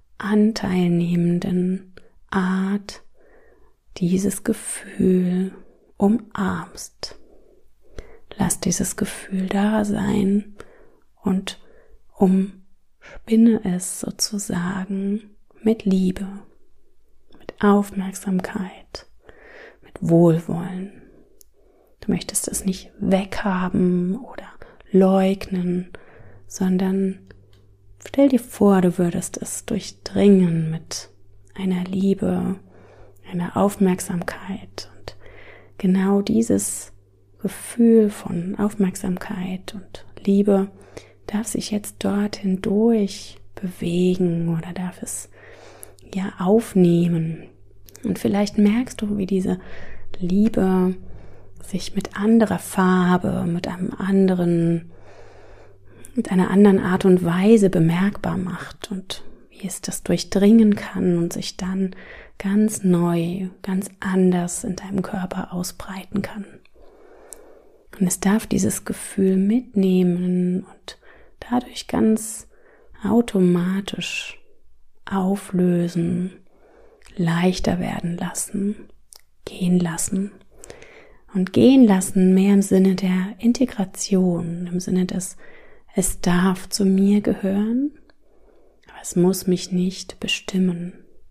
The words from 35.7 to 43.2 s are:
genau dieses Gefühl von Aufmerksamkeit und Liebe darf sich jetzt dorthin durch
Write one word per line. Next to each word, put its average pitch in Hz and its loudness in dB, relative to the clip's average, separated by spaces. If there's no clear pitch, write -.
genau 190 2
dieses 214 -2
Gefühl 226 4
von 185 -8
Aufmerksamkeit 185 -4
und - -16
Liebe 196 2
darf 214 -6
sich - -6
jetzt - -8
dorthin 196 -2
durch 208 0